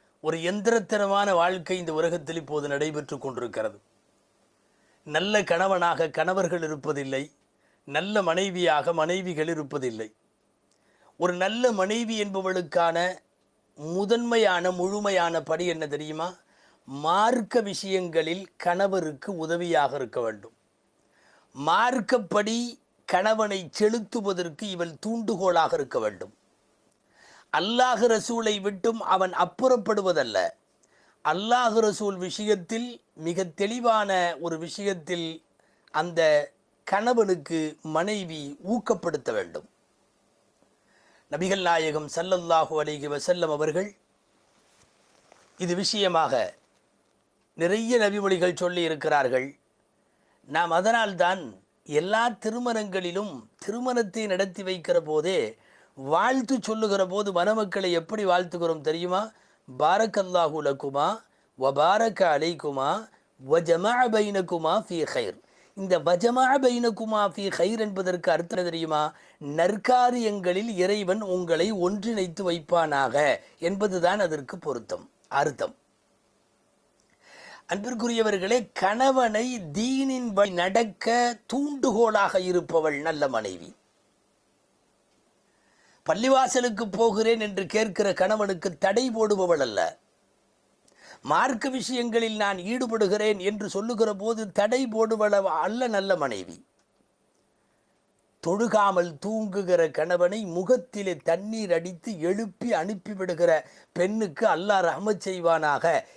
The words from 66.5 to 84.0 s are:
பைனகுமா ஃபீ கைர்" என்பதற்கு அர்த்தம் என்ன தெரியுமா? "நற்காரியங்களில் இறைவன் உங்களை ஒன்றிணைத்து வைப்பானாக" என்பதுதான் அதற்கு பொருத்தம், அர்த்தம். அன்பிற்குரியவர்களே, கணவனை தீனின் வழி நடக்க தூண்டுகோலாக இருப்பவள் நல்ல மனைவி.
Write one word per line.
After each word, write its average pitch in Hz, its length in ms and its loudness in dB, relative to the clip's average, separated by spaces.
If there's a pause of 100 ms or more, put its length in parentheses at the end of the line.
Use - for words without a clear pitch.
பைனகுமா 233 580 0 (100)
ஃபீ 196 200 -6
கைர்" 208 300 0
என்பதற்கு 185 520 0
அர்த்தம் 170 260 0
என்ன 180 120 -2
தெரியுமா? 156 440 0 (280)
"நற்காரியங்களில் 208 1300 2
இறைவன் 190 460 0
உங்களை 180 520 0
ஒன்றிணைத்து 196 720 -2
வைப்பானாக" 156 720 0 (440)
என்பதுதான் 185 600 0
அதற்கு 156 380 -4
பொருத்தம், 117 480 -8 (220)
அர்த்தம். 139 480 -2 (1900)
அன்பிற்குரியவர்களே, 214 920 0 (140)
கணவனை 233 720 2 (260)
தீனின் 254 600 -2
வழி 202 180 4
நடக்க 190 560 0 (380)
தூண்டுகோலாக 226 920 2
இருப்பவள் 165 640 0
நல்ல 147 280 -2
மனைவி. 101 420 -4 (2250)